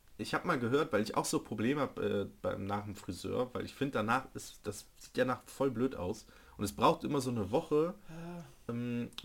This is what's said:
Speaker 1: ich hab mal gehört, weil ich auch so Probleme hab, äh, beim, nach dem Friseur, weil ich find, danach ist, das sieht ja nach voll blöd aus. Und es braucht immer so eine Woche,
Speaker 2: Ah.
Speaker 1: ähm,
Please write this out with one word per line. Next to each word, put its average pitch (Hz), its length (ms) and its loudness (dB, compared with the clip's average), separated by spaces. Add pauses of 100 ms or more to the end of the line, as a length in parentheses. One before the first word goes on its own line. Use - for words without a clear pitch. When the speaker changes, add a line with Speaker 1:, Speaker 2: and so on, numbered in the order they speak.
(180)
Speaker 1:
ich - 160 -4
hab - 100 0
mal 165 140 2
gehört, 135 340 2
weil 104 100 6
ich - 140 -2
auch 160 80 2
so - 160 2
Probleme 117 400 0
hab, - 180 -2
äh, 101 280 2 (160)
beim, 95 240 -2
nach 101 180 -2
dem 101 120 -8
Friseur, 95 580 -4
weil - 100 -2
ich - 100 -8
find, 139 200 -2
danach 117 400 2
ist, - 300 -12
das - 220 -8 (120)
sieht - 180 -10
ja 127 80 4
nach 127 220 0
voll 139 240 0
blöd 123 260 0
aus. 92 300 -4 (320)
Und 107 60 -2
es 98 80 -2
braucht 135 320 6
immer 143 160 2
so 123 100 -2
eine 104 200 0
Woche, 165 440 2 (140)
Speaker 2:
Ah. 170 340 -10 (260)
Speaker 1:
ähm, 120 420 -2 (140)